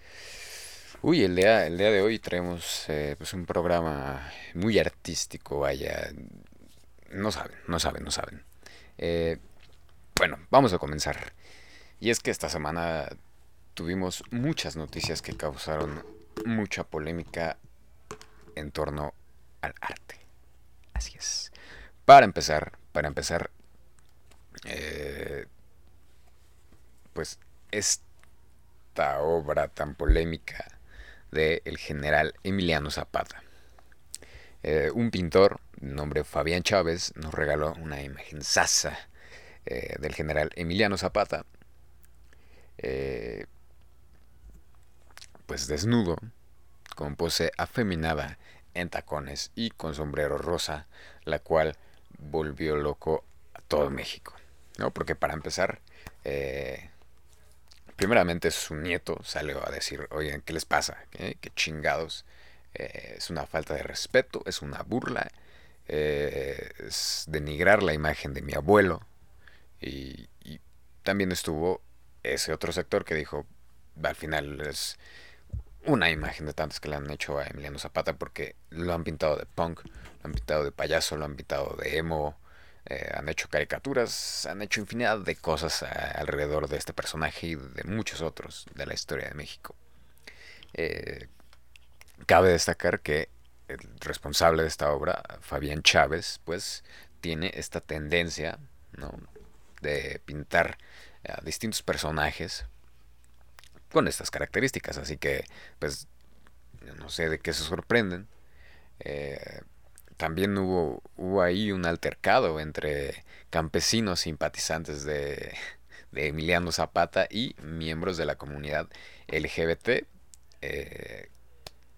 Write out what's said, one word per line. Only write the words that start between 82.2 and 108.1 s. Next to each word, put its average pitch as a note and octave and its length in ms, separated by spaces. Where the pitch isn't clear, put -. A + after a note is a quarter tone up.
eh, - 280
han C#2+ 160
hecho - 180
caricaturas, A2 960
han F2+ 160
hecho G#2 180
infinidad A2 400
de E2+ 180
cosas D#2 460
a-, C#2 40
alrededor D2 840
de C#2+ 80
este D2 160
personaje - 540
y E2 80
de C2+ 300
muchos G#2 360
otros - 540
de C#2 100
la - 80
historia C2+ 360
de - 60
México. - 400
Eh, - 540
cabe F#2 240
destacar F2 500
que D2+ 300
el - 100
responsable D#2+ 600
de D#2+ 80
esta D2 240
obra, D2 300
Fabián D2 420
Chávez, D#2 640
pues, - 400
tiene E2 320
esta - 260
tendencia, D#2 760
¿no? - 260
de D2 460
pintar D2 500
a - 140
distintos - 420
personajes D#2 840
con C3+ 160
estas - 220
características, - 680
así D2 180
que, C#2 300
pues, C#2+ 280
yo - 120
no D2+ 120
sé D#2+ 220
de D#2 80
qué E2 160
se D#2+ 80
sorprenden. F2+ 640